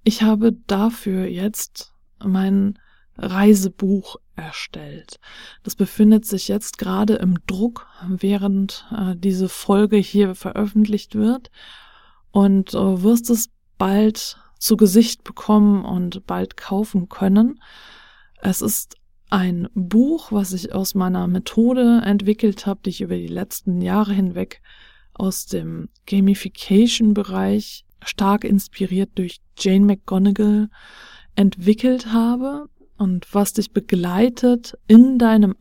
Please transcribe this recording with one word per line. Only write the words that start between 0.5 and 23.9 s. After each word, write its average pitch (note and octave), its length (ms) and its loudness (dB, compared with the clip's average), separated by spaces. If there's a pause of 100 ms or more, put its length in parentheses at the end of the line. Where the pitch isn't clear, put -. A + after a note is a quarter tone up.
dafür G3 580 -2
jetzt - 680 -10 (300)
mein G3 540 0 (400)
Reisebuch G3 1000 2 (180)
erstellt. - 840 -16 (440)
Das - 120 -12
befindet G#3+ 500 4
sich F#3+ 220 -6
jetzt G3+ 300 -6
gerade G3+ 380 -2
im F3+ 300 -2
Druck, A3 420 -6 (200)
während, G3 760 -4 (100)
äh, F#3 220 -6
diese F#3 320 -2
Folge G#3 480 0
hier G3 380 0
veröffentlicht G#3 800 -2
wird. A3+ 360 -2 (800)
Und, G3 420 2
äh, F#3+ 300 -2
wirst A#3 260 2
es A#3 200 -2 (280)
bald G#3 600 -2 (220)
zu - 180 0
Gesicht G#3+ 460 4
bekommen G#3 600 2
und F3+ 420 -6
bald F3+ 320 -6
kaufen F#3+ 520 -4
können. G#3 500 2 (840)
Es F#3+ 200 -4
ist - 340 -6 (340)
ein F#3 440 -2
Buch, A3+ 580 -2
was G3 220 -2
ich - 200 -10
aus F#3+ 220 -6
meiner F3+ 320 -2
Methode A#3 760 2
entwickelt G3+ 640 0
habe, G3 180 -4
die G3 60 -6
ich F3+ 120 -10
über F3+ 140 -6
die F3 120 -8
letzten F3+ 540 -6
Jahre G3 320 0